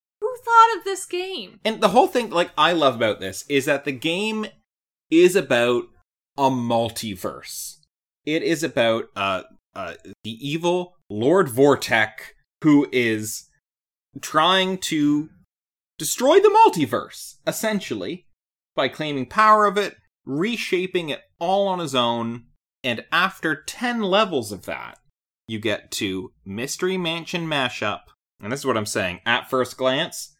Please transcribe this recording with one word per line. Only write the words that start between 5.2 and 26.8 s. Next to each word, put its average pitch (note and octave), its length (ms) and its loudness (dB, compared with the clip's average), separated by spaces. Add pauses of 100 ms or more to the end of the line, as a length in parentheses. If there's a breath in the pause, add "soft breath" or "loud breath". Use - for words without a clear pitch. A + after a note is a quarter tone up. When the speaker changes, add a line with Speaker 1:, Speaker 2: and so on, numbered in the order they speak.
Speaker 2:
about A#2+ 480 2 (520)
a C3+ 140 2
multiverse. A#2 1300 -6 (500)
It D#3 160 -2
is D#3 220 -2
about, A#2 500 0
uh, G2 300 -2 (320)
uh, F2+ 180 -10 (300)
the A2+ 240 -10
evil F3 480 -4 (120)
Lord D3 380 2
Vortek, A#2+ 840 2 (320)
who D3 260 6
is A2 580 -2 (720)
trying F#3 580 2
to D3 520 0 (680)
destroy C4 420 4
the G#4 80 8 (180)
multiverse, - 720 -2 (100)
essentially, D#3+ 800 -4 (500)
by C3+ 120 0
claiming C#3+ 380 -6
power G#3+ 400 4
of G3 100 0
it, G3+ 200 -4 (280)
reshaping F3+ 840 -4
it - 140 -8 (160)
all G3 300 0
on F3+ 100 -2
his D3 160 -6
own, A#2 500 -2 (400)
and A#2+ 260 -4
after E3 520 -2
ten A#3 400 -6
levels F3+ 500 0
of F#2 140 -14
that, C2 320 -12 (480)
you A2 120 -6
get A2 340 -2
to F#2+ 400 -6 (120)
Mystery C#3 520 -4